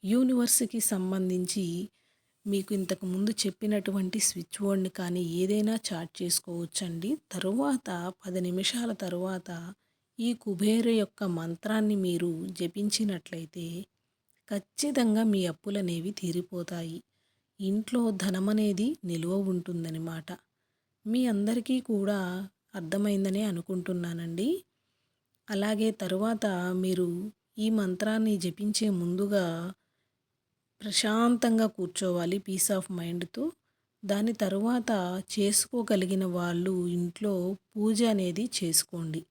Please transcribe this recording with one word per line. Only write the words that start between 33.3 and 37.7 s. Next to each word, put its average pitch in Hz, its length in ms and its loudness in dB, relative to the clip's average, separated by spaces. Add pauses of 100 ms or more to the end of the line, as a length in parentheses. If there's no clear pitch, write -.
దాని 208 300 2
తరువాత 214 580 0 (400)
చేసుకోగలిగిన 202 960 2
వాళ్ళు 175 480 0 (140)
ఇంట్లో 175 460 0 (320)
పూజ 214 380 0